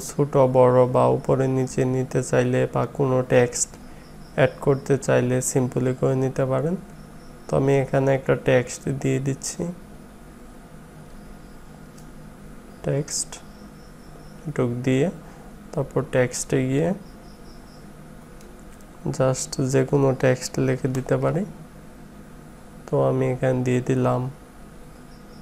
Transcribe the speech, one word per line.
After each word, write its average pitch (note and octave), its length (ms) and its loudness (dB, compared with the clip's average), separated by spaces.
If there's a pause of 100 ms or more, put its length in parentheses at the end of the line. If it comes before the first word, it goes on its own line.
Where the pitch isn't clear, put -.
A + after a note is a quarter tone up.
(120)
ছোট C#3+ 220 0 (240)
বড় B2+ 200 8 (180)
বা B2+ 80 6 (140)
উপরে C3 280 2 (120)
নিচে C3 240 0 (140)
নিতে C3 240 0 (100)
চাইলে B2+ 300 2 (140)
বা C3 100 2 (140)
কোনো C3 200 4 (160)
text B2 360 4 (680)
add C3+ 180 4 (120)
করতে C#3 280 4 (120)
চাইলে B2+ 300 4 (160)
simply B2+ 480 2
করে C3+ 240 2
নিতে C3 280 0
পারেন। C#3 240 0 (680)
তো - 140 -12
আমি C#3 140 4 (100)
এখানে C3+ 340 2
একটা C3 160 2 (160)
text B2+ 320 2 (200)
দিয়ে C3+ 260 0
দিচ্ছি, - 340 -4 (3250)
text C#3+ 420 -2 (1160)
এটুক C3 240 0 (140)
দিয়ে C3 220 4 (640)
তারপর D3 300 -2 (140)
টেক্সটে B2+ 420 0 (120)
গিয়ে D3+ 200 2 (2250)
just C3 340 2 (220)
যে C3+ 80 6 (100)
কোনো C#3 160 4 (160)
text B2+ 280 2 (160)
লিখে C3 200 0 (100)
দিতে C3 280 0
পারি। C#3+ 180 0 (1400)
তো - 80 0 (140)
আমি C3 240 2
এখানে C3 240 2 (100)
দিয়ে B2 220 4
দিলাম B2 320 2 (1200)